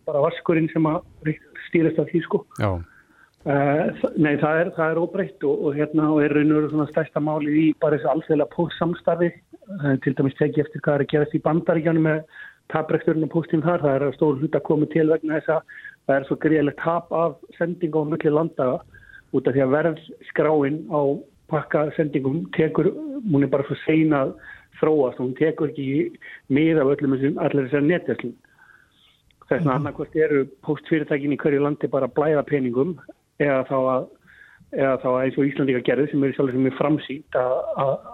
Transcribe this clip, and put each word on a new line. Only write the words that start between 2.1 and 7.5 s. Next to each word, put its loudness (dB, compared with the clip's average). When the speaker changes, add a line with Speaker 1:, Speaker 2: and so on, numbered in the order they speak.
Speaker 1:
sko. -4
Speaker 2:
Já. 0
Speaker 1:
Eh, 2
þa-, -2
nei, 4
það 2
er, -2
það -2
er -2
óbreytt -4
og, 0
og -2
hérna, 0
og 4
er 4
raun 4
og 4
veru 0
svona 0
stærsta -2
málið -2